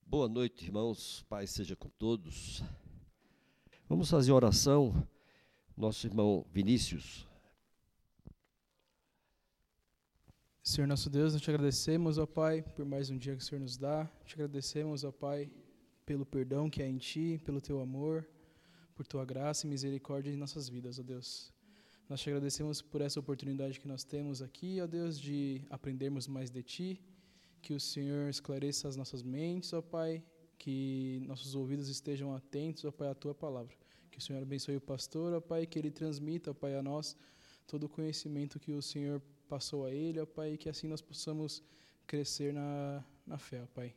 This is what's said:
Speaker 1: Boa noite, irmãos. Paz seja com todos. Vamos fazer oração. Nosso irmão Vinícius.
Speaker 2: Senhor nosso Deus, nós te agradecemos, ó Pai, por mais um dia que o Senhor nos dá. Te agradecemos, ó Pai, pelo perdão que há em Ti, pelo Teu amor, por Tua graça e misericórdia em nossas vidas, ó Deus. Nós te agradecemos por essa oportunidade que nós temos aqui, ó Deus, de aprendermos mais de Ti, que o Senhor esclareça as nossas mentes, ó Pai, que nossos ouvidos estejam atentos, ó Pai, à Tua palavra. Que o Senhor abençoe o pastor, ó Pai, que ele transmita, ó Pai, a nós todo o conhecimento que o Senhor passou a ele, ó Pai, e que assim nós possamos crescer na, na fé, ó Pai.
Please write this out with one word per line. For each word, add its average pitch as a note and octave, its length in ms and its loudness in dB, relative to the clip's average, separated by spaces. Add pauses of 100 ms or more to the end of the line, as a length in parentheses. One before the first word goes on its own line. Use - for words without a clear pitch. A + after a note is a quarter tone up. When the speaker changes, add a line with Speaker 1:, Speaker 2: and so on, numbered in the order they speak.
Speaker 1:
Boa C3+ 200 4
noite, A2+ 360 0
irmãos. G#2 640 0
Paz G2+ 220 -4
seja F#2+ 240 -2
com - 140 -12
todos. G#2 760 -2 (1300)
Vamos D#3+ 200 4
fazer C#3 220 10
oração. C3 760 10 (720)
Nosso A2 300 0
irmão G#2 460 6
Vinícius. G2+ 760 4 (3250)
Speaker 2:
Senhor - 240 4
nosso C#3+ 240 2
Deus, D3+ 220 6
nós D3+ 100 2
te - 80 0
agradecemos, D3+ 680 4
ó D#3 80 4
Pai, D#3+ 360 2
por D3 220 -6
mais C#3 260 -2
um C3 80 -2
dia C3+ 160 -4
que B2+ 80 -8
o - 20 -8
Senhor C#3+ 160 -4
nos B2 160 -6
dá. D3+ 320 0 (160)
Te - 100 -16
agradecemos, D3 680 -2
ó C#3+ 80 -4
Pai, C#3+ 400 -4 (560)
pelo C#3 180 0
perdão C#3 460 2
que D3 100 -4
há C#3 60 0
em C3 120 0
Ti, D#3+ 460 0
pelo C#3+ 160 -2
Teu C#3 200 -2
amor, D3+ 480 -2 (680)
por - 100 -8
Tua C3+ 200 -4
graça C#3 420 -2
e - 20 -2
misericórdia C#3 640 -2
em C#3+ 60 -2
nossas C#3+ 320 -6
vidas, B2 320 -8
ó - 20 -8
Deus. B2 500 -10 (560)
Nós C#3 120 -4
te D3 100 -2
agradecemos C#3+ 500 -2
por - 200 -4
essa C#3+ 180 0
oportunidade C3+ 640 -4
que - 80 -10
nós C3 160 -8
temos C#3+ 360 -4
aqui, F3+ 400 -4
ó F3 60 -2
Deus, E3+ 320 -2
de C#3 500 -2
aprendermos C3+ 600 -2
mais C3 200 -4
de B2 140 -8
Ti, F#3 400 -6 (600)
que D3+ 120 -4
o C#3+ 60 -2
Senhor C#3+ 480 -2
esclareça C#3+ 580 -2
as C#3 80 -4
nossas C3 300 -6
mentes, E3 480 -2
ó E3 100 0
Pai, E3 400 -2 (340)
que C3+ 680 -2
nossos C3+ 300 -6
ouvidos C#3 320 -2
estejam C#3 440 -4
atentos, D3 520 -6
ó D3 80 -2
Pai, C#3+ 160 -2
à C3+ 60 -2
Tua C#3+ 200 -4
palavra. C3 400 -6 (340)
Que - 100 -20
o - 20 -10
Senhor C3+ 200 -4
abençoe C3+ 360 -2
o C3+ 40 0
pastor, D#3 540 -2
ó E3 60 2
Pai, E3 260 0
que E3 100 -6
ele D3+ 140 0
transmita, D#3 600 -4
ó - 20 -4
Pai, C#3 220 -2
a C#3 60 0
nós C#3+ 340 -4 (500)
todo D3 180 -4
o D3 40 -4
conhecimento D3 720 -4
que - 100 -8
o C#3+ 100 -2
Senhor C#3+ 400 -2 (280)
passou C#3 360 -2
a C3 60 -2
ele, D#3 300 0
ó D#3 60 -2
Pai, D#3 260 -4
e D3+ 40 -4
que D3+ 120 -6
assim D#3 180 -6
nós D#3 160 -4
possamos D3+ 580 -4 (460)
crescer C#3+ 480 0
na, C#3+ 500 -2 (220)
na C#3+ 100 -8
fé, C3 240 -8
ó A#2+ 60 -10
Pai. B2 300 -8